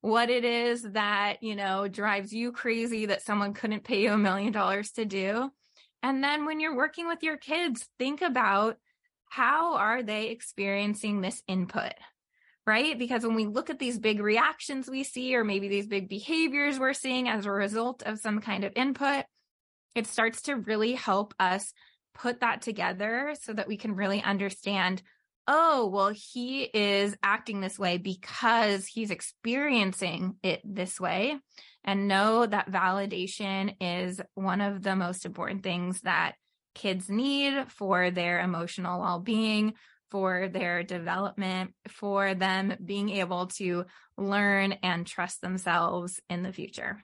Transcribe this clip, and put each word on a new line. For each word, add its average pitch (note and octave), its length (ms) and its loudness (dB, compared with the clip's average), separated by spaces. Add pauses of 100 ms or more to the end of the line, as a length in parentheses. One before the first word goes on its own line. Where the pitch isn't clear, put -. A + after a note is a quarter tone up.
what A3+ 300 4
it B3 140 2
is A#3+ 380 2
that, G#3 600 0
you G#3+ 140 -4
know, G3 320 0
drives G3+ 440 0
you A#3 200 -2
crazy A#3 540 0
that G3 160 0
someone G3+ 320 0
couldn't G#3+ 280 -4
pay G#3 200 0
you G#3+ 100 4
a G#3+ 60 4
million G3+ 340 2
dollars G3+ 400 0
to A3+ 120 -2
do. G3+ 460 -2 (520)
And C4+ 200 2
then D4 220 0
when D#4 160 -2
you're D#4 160 0
working D#4 320 0
with E4 140 -4
your D#4 140 0
kids, D4+ 520 -2 (100)
think C#4 240 -2
about A3+ 540 4 (520)
how D4+ 460 2
are A#3 280 2
they G#3+ 260 -2
experiencing G#3 920 -2
this F#3+ 280 -4
input, F#3 440 -2 (720)
right? A#3+ 320 2
Because A#3+ 260 -2
when A3+ 100 2
we A3 120 2
look A3 240 -4
at C#4+ 80 -6
these A#3+ 200 -2
big G#3+ 220 2
reactions C4 680 0
we C4 140 -4
see, B3+ 320 -4
or A#3+ 100 4
maybe G3 240 0
these G3+ 180 0
big G3 220 -4
behaviors C#4+ 680 0
we're C4 160 2
seeing B3+ 340 -2
as G#3+ 160 -2
a G#3 60 -2
result G#3+ 540 -2
of G#3+ 160 -4
some G#3+ 200 0
kind G3+ 240 -4
of G3 120 -4
input, C#4 480 0 (680)
it A3+ 120 -2
starts A3+ 360 0
to C#4+ 140 -2
really A3 380 0
help G#3 460 0
us F#3 320 0 (420)
put A#3+ 260 -4
that A#3 220 0
together G#3+ 800 -2
so - 120 -10
that G#3+ 160 -4
we A3 80 -4
can G#3 180 -4
really G3 280 0
understand, F#3+ 800 0 (440)
"Oh, D4 420 4
well, G3 200 2
he B3 540 -6
is G3+ 600 2
acting G3+ 380 0
this F#3+ 180 -6
way F3+ 200 2
because G3+ 880 2
he's A3 240 -4
experiencing F#3+ 1300 0
it - 220 0
this F#3 340 -6
way." F#3 400 0 (460)
And G3 240 2
know G#3+ 360 6
that G#3 260 0
validation F#3+ 1120 -2
is F3+ 400 -2 (140)
one F#3+ 260 0
of G3+ 220 -2
the F#3+ 140 0
most F3+ 300 -2
important - 360 -6
things F3+ 380 -2
that F3 340 0 (400)
kids F#3 340 -4
need C#4 640 0
for F3+ 380 2
their F3 300 0
emotional F3+ 600 -2
well-being, G#3+ 720 2 (360)
for F#3+ 380 0
their F3 340 0
development, F#3 880 -2 (160)
for G3 460 0
them F#3+ 400 2 (100)
being G3+ 260 -2
able F#3 360 0
to F3+ 380 -2 (320)
learn G3+ 560 2 (100)
and F3 240 0
trust - 340 -6
themselves F3+ 880 0
in F3 140 -4
the F#3 100 -6
future. - 520 -8